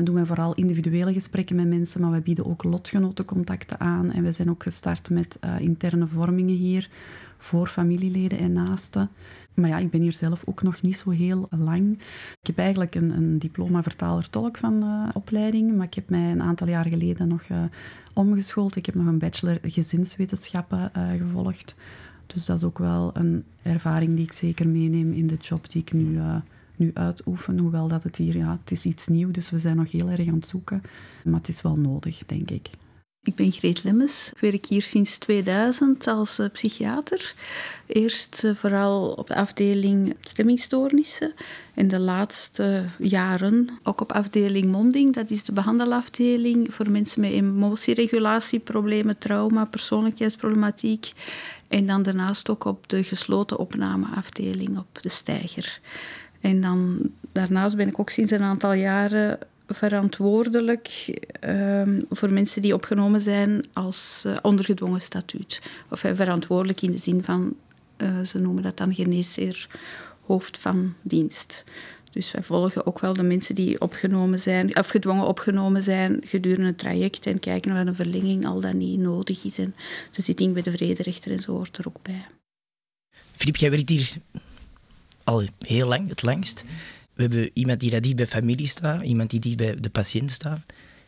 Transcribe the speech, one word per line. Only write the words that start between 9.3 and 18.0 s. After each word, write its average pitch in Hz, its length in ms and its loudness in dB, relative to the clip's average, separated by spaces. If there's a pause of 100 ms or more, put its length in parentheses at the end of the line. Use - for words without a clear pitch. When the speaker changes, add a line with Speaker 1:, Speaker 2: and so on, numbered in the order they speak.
Speaker 1:
Maar 170 160 4
ja, 160 80 0
ik 180 120 0
ben 165 120 2
hier 170 120 2
zelf 165 320 -2
ook - 180 -4
nog 180 180 0
niet 185 160 2
zo - 120 -4
heel 185 400 0
lang. 175 480 2 (440)
Ik - 60 -8
heb 170 100 -2
eigenlijk 185 380 0
een, 165 160 2
een 160 280 2
diploma 175 440 0
vertaler-tolk 170 720 -2
van, 220 260 2
eh, 214 300 -2
opleiding, 220 640 2
maar 185 80 2
ik 175 80 -8
heb - 160 -6
mij 170 220 2
een 170 100 2
aantal 170 260 0
jaar 170 180 2
geleden 170 420 0
nog, 170 160 0
eh, 170 200 -2 (500)